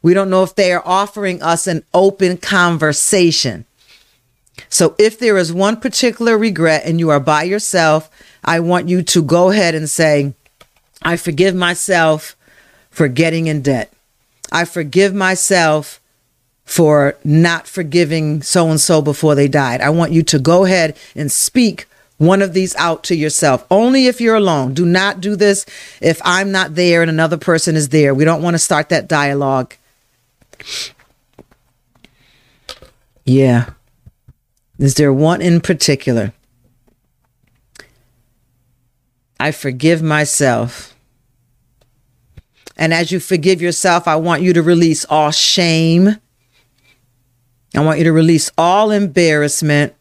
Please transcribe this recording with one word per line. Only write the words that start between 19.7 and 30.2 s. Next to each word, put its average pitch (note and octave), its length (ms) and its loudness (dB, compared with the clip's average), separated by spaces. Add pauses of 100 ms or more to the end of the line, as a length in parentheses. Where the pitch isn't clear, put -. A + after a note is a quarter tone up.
I C#3 80 0
want D#3+ 220 0
you E3 120 2
to D#3 160 0
go E3+ 260 4
ahead F3 300 0 (200)
and C#3+ 160 -6
speak - 560 -2 (300)
one F#3+ 260 4
of F#3 100 -4
these F#3 220 -2
out D#3+ 300 -4
to F3+ 100 -2
yourself. D3 540 0
Only B3 360 2
if B3 160 0
you're A3+ 140 2
alone. D#3 380 0
Do E3+ 120 0
not F#3 340 0
do G3+ 160 -4
this G3 300 0 (340)
if D#3+ 240 0
I'm F#3+ 280 0
not F3+ 240 -4
there E3+ 260 2
and E3 80 0
another D#3+ 280 0
person D#3+ 380 0
is D3 140 -2
there. C#3+ 240 2
We C#3 100 2
don't D#3 180 0
want E3+ 120 -2
to E3 60 0
start D3+ 300 -2
that D#3+ 200 -2
dialogue. C#3 680 -2 (3500)